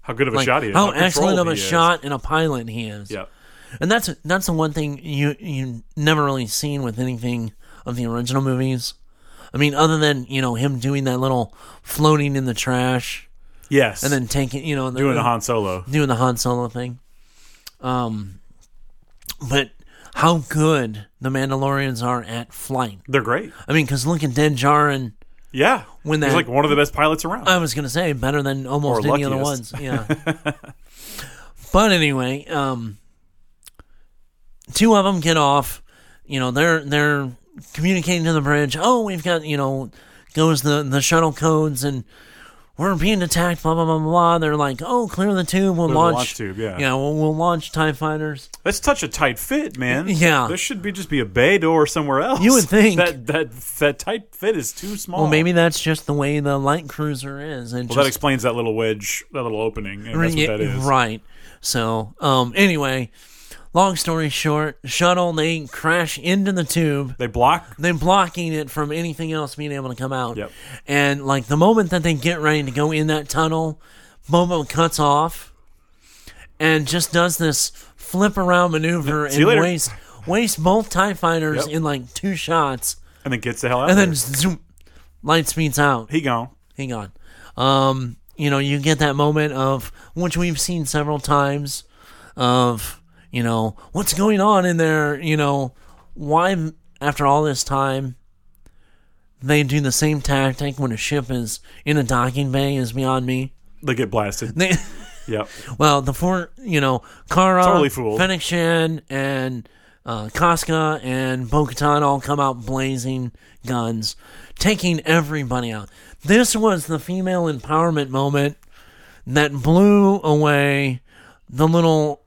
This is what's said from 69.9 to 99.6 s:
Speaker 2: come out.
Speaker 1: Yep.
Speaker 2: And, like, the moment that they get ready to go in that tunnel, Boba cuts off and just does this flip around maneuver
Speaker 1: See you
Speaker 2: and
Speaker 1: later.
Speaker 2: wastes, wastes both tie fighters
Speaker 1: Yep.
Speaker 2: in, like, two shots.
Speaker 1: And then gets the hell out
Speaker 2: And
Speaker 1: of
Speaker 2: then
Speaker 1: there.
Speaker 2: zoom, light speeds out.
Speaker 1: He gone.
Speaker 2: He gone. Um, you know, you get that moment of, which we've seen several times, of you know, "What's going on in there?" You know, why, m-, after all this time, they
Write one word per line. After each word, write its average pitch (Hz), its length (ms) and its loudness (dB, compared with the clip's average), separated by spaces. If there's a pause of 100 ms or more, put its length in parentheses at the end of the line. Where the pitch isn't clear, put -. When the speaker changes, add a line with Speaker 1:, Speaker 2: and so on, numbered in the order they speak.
Speaker 2:
come 131 180 -6
out. 120 240 -4
Speaker 1:
Yep. 104 140 -10 (360)
Speaker 2:
And, 143 400 0
like, 135 200 0
the 143 100 0
moment 202 320 4
that 175 120 0
they 165 120 0
get 156 260 -2
ready 151 240 2
to 131 80 -6
go 147 220 0
in 151 140 0
that 151 200 -2
tunnel, 160 540 -2 (500)
Boba 175 380 2
cuts 165 320 0
off 147 500 0 (1080)
and 156 260 2
just 165 240 -2
does 170 260 2
this 156 360 -2 (240)
flip 202 400 -2
around 180 340 2
maneuver 156 580 -2
Speaker 1:
See 139 120 0
you 190 80 8
Speaker 2:
and 226 100 6
Speaker 1:
later. - 20 4 (120)
Speaker 2:
wastes, 156 160 -4 (360)
wastes 208 320 0
both 196 320 2
tie 196 240 0
fighters 156 540 -2
Speaker 1:
Yep. 151 80 -6
Speaker 2:
in, 165 80 -2
like, 139 300 -4
two 190 240 -4
shots. 147 580 -2 (300)
Speaker 1:
And 127 80 -2
then 113 80 -4
gets 120 180 -6
the 123 80 -4
hell 123 140 2
out 156 80 2
Speaker 2:
And - 20 6
Speaker 1:
of 196 60 6
Speaker 2:
then 196 140 6
Speaker 1:
there. 151 40 -2
Speaker 2:
zoom, 135 440 -2 (640)
light 151 260 2
speeds 151 280 -2
out. 135 320 2
Speaker 1:
He 160 120 -2
gone. 123 260 -2 (300)
Speaker 2:
He 139 100 -6
gone. 107 240 -8 (460)
Um, 135 580 2 (220)
you 147 120 -2
know, 139 100 0
you 139 200 0
get 143 200 2
that 143 180 2
moment 151 340 2
of, 135 400 -2 (220)
which 170 240 -4
we've 170 220 -2
seen 170 260 -4
several 147 340 -2
times, 143 640 0 (540)
of 123 600 2 (320)
you 123 120 -2
know, 113 320 -2 (160)
"What's 196 220 -2
going 202 280 2
on 196 240 4
in 175 120 0
there?" 156 420 0
You 151 180 0
know, 139 360 0 (400)
why, 160 380 0
m-, 160 240 -4 (260)
after 143 240 0
all 143 180 4
this 139 200 -2
time, 135 520 -2 (1300)
they 147 220 4